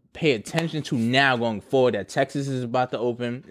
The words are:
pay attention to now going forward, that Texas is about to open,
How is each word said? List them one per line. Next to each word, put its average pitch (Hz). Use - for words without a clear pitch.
pay 156
attention 156
to -
now 127
going 113
forward, 127
that 98
Texas 139
is 127
about 127
to 139
open, 120